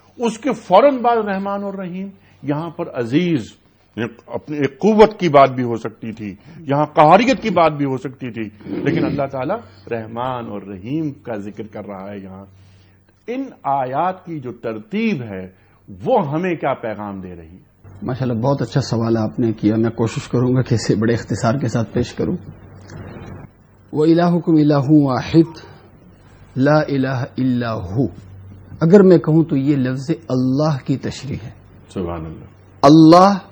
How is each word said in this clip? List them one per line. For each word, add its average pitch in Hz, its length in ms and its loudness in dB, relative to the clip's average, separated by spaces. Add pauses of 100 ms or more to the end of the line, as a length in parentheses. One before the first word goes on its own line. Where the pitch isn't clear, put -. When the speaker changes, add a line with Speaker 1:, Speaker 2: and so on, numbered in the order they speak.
(180)
Speaker 1:
اس 233 200 -2
کے 269 140 -2
فوراً 254 460 2
بعد 233 180 0
رحمان 202 480 -4
اور 196 100 -10
رحیم۔ 190 340 -10 (340)
یہاں 147 280 -6
پر 170 140 -10 (140)
عزیز، 127 540 -2 (720)
اپنی 147 300 -10
ایک 139 220 -4
قوت 214 420 4
کی 180 80 0
بات 139 220 6
بھی 127 140 -4
ہو 117 120 -4
سکتی 110 360 -10
تھی، 101 220 -12 (240)
یہاں 151 280 -2
قہاریت 190 560 4
کی 220 80 -4
بات 165 220 2
بھی 143 120 -4
ہو 131 120 -2
سکتی 127 340 -10
تھی، 110 140 -8 (200)
لیکن - 400 -4
اللہ 139 280 -4
تعالیٰ 139 240 -6 (340)
رحمان 117 560 -8
اور 104 160 -12
رحیم 113 480 -8
کا 120 260 -12
ذکر 104 360 -12
کر 104 140 -14
رہا 101 260 -14
ہے 101 60 -14
یہاں۔ 95 260 -18 (840)
ان 254 160 -8 (200)
آیات 139 600 -4
کی 165 160 -12
جو 123 120 -12
ترتیب 127 680 -6
ہے 95 260 -12 (560)
وہ 185 280 0
ہمیں 175 220 -2
کیا 143 200 -2
پیغام 104 460 -10
دے 90 160 -14
رہی 85 160 -20
ہے؟ - 240 -20 (260)
Speaker 2:
ماشاءاللہ، 120 380 -4
بہت 139 220 0
اچھا 131 180 -2
سوال 113 360 0
آپ 110 240 -2
نے 113 120 0
کیا۔ 107 240 0
میں 117 140 2
کوشش - 380 -4
کروں 127 280 0
گا 131 60 2
کہ - 120 -2
اسے 110 200 0
بڑے 113 200 2
اختصار 113 400 -2
کے 139 140 -2
ساتھ 113 240 -4
پیش 123 220 -4
کروں۔ - 220 -4 (1600)
وَإِلَٰهُكُمْ 165 680 4
إِلَٰهٌ 147 300 4
وَاحِدٌ 151 640 4 (1040)
لَا 143 260 4
إِلَٰهَ 135 420 -4
إِلَّا 123 500 -2
هُوَ۔ 107 320 -2 (760)
اگر 175 220 8
میں 180 160 8
کہوں 156 260 2
تو 143 120 -2
یہ 139 200 0
لفظ 131 340 -2 (180)
اللہ 131 560 0
کی 139 120 -2
تشریح 127 480 -8
ہے۔ 123 60 -14 (440)
Speaker 1:
سبحان 85 320 -8
اللہ۔ - 180 -16 (380)
Speaker 2:
اللہ، 165 560 8 (140)